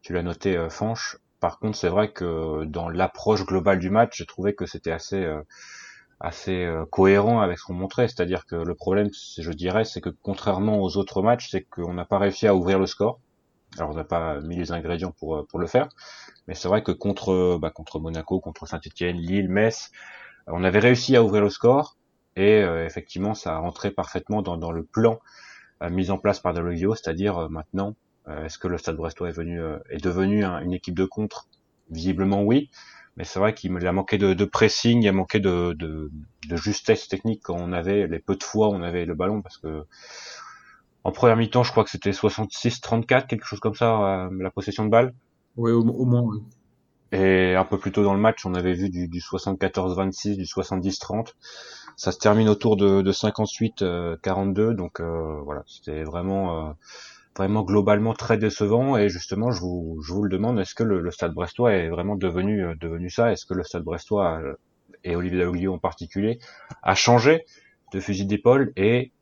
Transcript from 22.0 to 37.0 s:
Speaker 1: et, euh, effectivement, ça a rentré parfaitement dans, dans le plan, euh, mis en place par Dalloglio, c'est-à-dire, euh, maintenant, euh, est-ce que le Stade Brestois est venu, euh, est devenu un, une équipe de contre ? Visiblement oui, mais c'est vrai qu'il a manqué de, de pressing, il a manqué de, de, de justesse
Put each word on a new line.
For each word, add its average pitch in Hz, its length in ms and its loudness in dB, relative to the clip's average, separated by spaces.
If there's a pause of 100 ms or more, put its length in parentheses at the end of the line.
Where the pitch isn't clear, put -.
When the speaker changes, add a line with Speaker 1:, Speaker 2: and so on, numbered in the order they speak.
Speaker 1:
et, 104 240 6
euh, 82 240 0
effectivement, 90 480 -6
ça 87 220 -6
a 80 40 -4
rentré 98 320 -4
parfaitement 104 500 -4
dans, 87 160 -4
dans 82 160 -6
le 82 100 -4
plan, 113 360 2 (600)
euh, 87 80 -6
mis 92 220 0
en 95 60 0
place 101 240 0
par 90 120 0
Dalloglio, 87 400 0
c'est-à-dire, 92 440 -2
euh, 82 100 -4
maintenant, 92 480 -6 (320)
euh, 76 160 -10
est-ce 80 140 -12
que - 100 -8
le 87 100 -2
Stade 80 200 -6
Brestois 82 320 -8
est - 20 -8
venu, 85 300 -8
euh, 78 160 -8 (120)
est 73 140 -8
devenu 95 400 2
un, 90 160 -4
une 90 140 -4
équipe 92 240 -6
de 92 80 2
contre ? - 420 -8 (420)
Visiblement 92 540 0
oui, 127 260 2 (460)
mais - 80 -12
c'est 95 160 -8
vrai 107 140 4
qu'il 90 340 -4
a 90 60 2
manqué 98 240 0
de, 95 160 4
de 95 120 2
pressing, 117 560 4
il 107 60 6
a 98 60 6
manqué 95 260 0
de, 87 400 2
de, 78 320 -8 (380)
de 139 80 -4
justesse 107 500 0